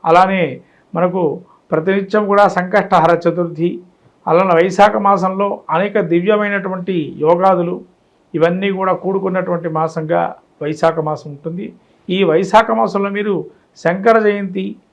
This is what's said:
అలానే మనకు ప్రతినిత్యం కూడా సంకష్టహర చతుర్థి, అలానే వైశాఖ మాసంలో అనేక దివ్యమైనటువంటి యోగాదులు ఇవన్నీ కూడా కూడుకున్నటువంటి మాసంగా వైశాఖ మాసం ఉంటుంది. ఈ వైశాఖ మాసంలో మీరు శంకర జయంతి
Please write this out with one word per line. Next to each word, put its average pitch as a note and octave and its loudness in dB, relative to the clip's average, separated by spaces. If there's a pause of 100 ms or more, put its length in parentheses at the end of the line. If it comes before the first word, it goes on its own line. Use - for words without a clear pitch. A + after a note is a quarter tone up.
అలానే F#3 4 (520)
మనకు F3+ -2 (500)
ప్రతినిత్యం F#3+ 0
కూడా G3+ 6 (120)
సంకష్టహర F3+ 2 (120)
చతుర్థి, E3+ -2 (600)
అలానే F3+ 4
వైశాఖ G3 4 (120)
మాసంలో F#3+ 0 (280)
అనేక G3+ 0 (120)
దివ్యమైనటువంటి F#3+ -2 (300)
యోగాదులు F3 2 (600)
ఇవన్నీ F3 0 (100)
కూడా F#3+ 0 (100)
కూడుకున్నటువంటి F3+ -2
మాసంగా D#3+ -2 (420)
వైశాఖ D#3+ 0 (100)
మాసం D3+ -8
ఉంటుంది. E3+ -10 (500)
ఈ F#3+ -2 (120)
వైశాఖ G3 4 (120)
మాసంలో G3+ -2
మీరు G#3 -2 (480)
శంకర G3 2
జయంతి G3+ -2 (280)